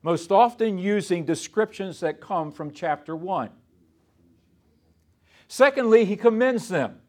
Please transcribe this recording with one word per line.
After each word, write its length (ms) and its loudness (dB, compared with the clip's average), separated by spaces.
Most 220 -2
often 480 2
using 440 -2
descriptions 760 -6
that 200 -4
come 320 -6
from 200 -12
chapter 440 -6
one. 360 -6
Secondly, 560 4
he 120 0
commends 520 2
them. 420 -4